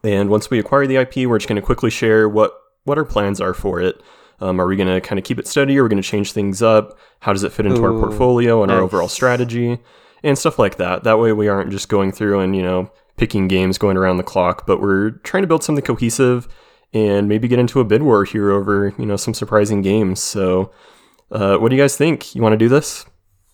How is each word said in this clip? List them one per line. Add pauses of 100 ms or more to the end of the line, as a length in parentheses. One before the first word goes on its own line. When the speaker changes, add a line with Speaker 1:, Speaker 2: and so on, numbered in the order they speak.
Speaker 1:
And
once
we
acquire
the
I
P,
we're
just
gonna
quickly
share
what, (300)
what
our
plans
are
for
it. (380)
Um,
are
we
gonna
kinda
keep
it
steady?
Are
we
gonna
change
things
up? (220)
How
does
it
fit
into
our
Speaker 2:
Ooh,
Speaker 1:
portfolio
and
our
Speaker 2:
nice.
Speaker 1:
overall
strategy? (460)
And
stuff
like
that.
That
way
we
aren't
just
going
through
and,
you
know, (280)
picking
games
going
around
the
clock,
but
we're
trying
to
build
something
cohesive (460)
and
maybe
get
into
a
bid
war
here
over,
you
know,
some
surprising
games.
So, (600)
uh,
what
do
you
guys
think?
You
wanna
do
this? (480)